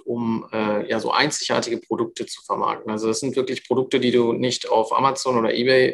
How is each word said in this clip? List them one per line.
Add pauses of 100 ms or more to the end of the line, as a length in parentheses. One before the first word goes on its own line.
um,
äh,
ja,
so
einzigartige
Produkte
zu
vermarkten.
Also
das
sind
wirklich
Produkte,
die
du
nicht
auf
Amazon
oder
eBay,